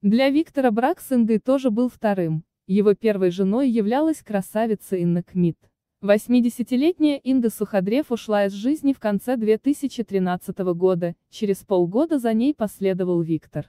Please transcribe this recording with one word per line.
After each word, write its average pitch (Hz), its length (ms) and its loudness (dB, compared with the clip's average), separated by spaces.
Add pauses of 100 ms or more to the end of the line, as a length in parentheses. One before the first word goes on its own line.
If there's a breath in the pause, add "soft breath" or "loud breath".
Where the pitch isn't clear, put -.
Для 240 300 4
Виктора 277 400 2
брак 240 300 0
с - 120 -6
Ингой 226 260 2
тоже 262 320 0
был 240 200 0
вторым. 175 540 -2 (220)
Его 202 280 4
первой 196 360 0
женой 196 380 0
являлась 240 540 0
красавица 208 720 -4
Инна 175 260 0
Кмит. 175 360 -2 (420)
Восьмидесятилетняя 247 1160 0
Инга 254 340 0
Суходрев 208 640 -2
ушла 208 340 0
из 196 60 -2
жизни 277 400 -2
в - 80 -4
конце 214 360 -2
две 220 220 0
тысячи 269 460 -4
тринадцатого 185 680 -2
года, 175 420 -2 (140)
через 196 300 -4
полгода 214 640 0
за 226 120 0
ней 240 220 0
последовал 190 680 -2
Виктор. 160 480 -6